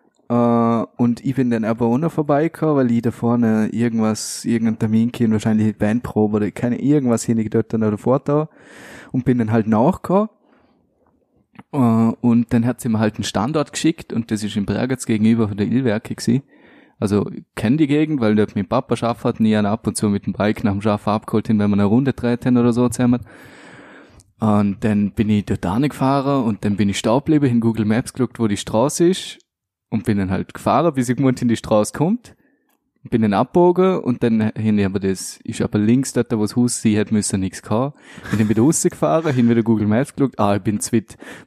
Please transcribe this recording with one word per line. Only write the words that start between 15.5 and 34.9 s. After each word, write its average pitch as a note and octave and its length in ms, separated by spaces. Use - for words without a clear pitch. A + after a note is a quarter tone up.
der G#2 100
Illwerke A#2 480
gewesen. B2 280
Also, G2+ 320
kenn A#2+ 220
die D#3 100
Gegend, D3+ 340
weil G#2+ 140
dort G#2 200
mein G2+ 120
Papa A#2+ 280
schafft A#2 300
hat, A#2 160
nie G#2+ 160
einen G#2 80
ab G#2 200
und G#2+ 120
zu A2 100
mit G2+ 180
dem G2+ 80
Bike G2+ 300
nach G2+ 80
dem G2 100
Schaffen G#2 280
abgeholt G#2+ 380
hin, G#2+ 120
wenn G#2 100
wir G#2 60
eine - 100
Runde B2+ 280
dreht A#2+ 320
haben B2+ 120
oder A#2+ 140
so B2 160
zusammen. B2 320
Und G#2 420
dann G#2 300
bin G#2+ 180
ich G#2 160
dort G2 200
angefahren C3+ 800
und G#2+ 180
dann G2+ 140
bin G#2 120
ich G2 100
stehen A2+ 180
geblieben, C#3+ 300
in A#2+ 120
Google A2+ 260
Maps A2 280
geschaut, - 260
wo A2+ 80
die G2+ 100
Straße C#3+ 520
ist - 300
und G#2+ 160
bin G#2 120
dann F#2+ 140
halt F#2+ 220
gefahren, C#3 400
bis B2+ 160
ich A#2+ 80
gemeint C3 240
in B2+ 80
die A2+ 80
Straße G#2+ 360
kommt. F#3+ 420
Bin A#2 180
dann G#2 120
abgebogen F3 680
und - 240
dann A2 320
hin, G#2+ 280
aber G2 160